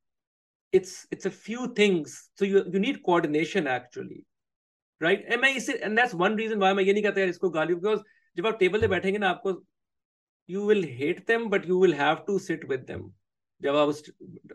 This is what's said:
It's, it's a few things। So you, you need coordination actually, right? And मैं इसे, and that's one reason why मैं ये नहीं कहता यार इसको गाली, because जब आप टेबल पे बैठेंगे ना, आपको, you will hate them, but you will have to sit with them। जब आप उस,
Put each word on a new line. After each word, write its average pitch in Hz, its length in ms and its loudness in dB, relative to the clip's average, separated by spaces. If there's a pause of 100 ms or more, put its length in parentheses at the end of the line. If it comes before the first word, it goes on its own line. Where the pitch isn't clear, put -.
(720)
It's, - 380 0
it's - 160 -10
a 185 60 -2
few 240 420 -8
things। 180 640 0
So 196 80 -4
you, 196 260 2
you 190 100 0
need 269 240 -2
coordination 160 640 0
actually, - 600 -8 (720)
right? 190 300 2
And 240 120 0
मैं 277 140 4
इसे, 262 300 -4
and 214 120 0
that's 240 160 4
one 190 220 2
reason 220 240 -2
why 190 140 4
मैं 196 100 2
ये 196 100 4
नहीं 208 100 2
कहता 202 160 0
यार 190 100 2
इसको 180 200 -2
गाली, 160 260 0
because 208 260 -2 (360)
जब 196 100 -2
आप 220 120 -2
टेबल 190 220 2
पे 226 60 2
बैठेंगे 196 320 -2
ना, 196 100 0
आपको, 185 240 -4 (920)
you 196 180 -6
will 208 180 4
hate 143 440 -4
them, 233 220 0
but 190 160 0
you 180 140 0
will 180 140 6
have 147 320 0
to 202 140 -2
sit - 280 -6
with 131 200 -4
them। - 260 -14 (500)
जब 139 120 0
आप 147 120 4
उस, - 240 -6 (440)